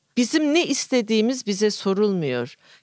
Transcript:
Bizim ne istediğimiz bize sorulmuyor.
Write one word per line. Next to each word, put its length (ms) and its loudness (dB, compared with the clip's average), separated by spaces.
Bizim 360 2
ne 120 2
istediğimiz 840 0
bize 240 0
sorulmuyor. 840 -2